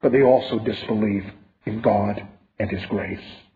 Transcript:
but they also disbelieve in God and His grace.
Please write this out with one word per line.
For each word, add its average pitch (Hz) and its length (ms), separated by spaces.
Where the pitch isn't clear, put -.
but 135 120
they 135 100
also 123 360
disbelieve 107 640
in 107 160
God 104 420
and 98 120
His 95 160
grace. 92 320